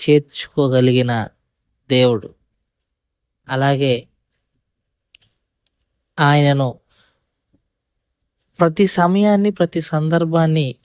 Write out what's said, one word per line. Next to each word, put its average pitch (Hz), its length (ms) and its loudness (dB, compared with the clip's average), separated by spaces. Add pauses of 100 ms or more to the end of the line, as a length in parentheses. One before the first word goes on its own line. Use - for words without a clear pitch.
(100)
చేర్చుకోగలిగిన 127 1200 0 (600)
దేవుడు. 127 440 0 (1120)
అలాగే 135 580 -2 (2250)
ఆయనను 143 540 2 (1800)
ప్రతి 170 280 2
సమయాన్ని, 202 640 0
ప్రతి 170 300 -4
సందర్భాన్ని 160 960 -2 (100)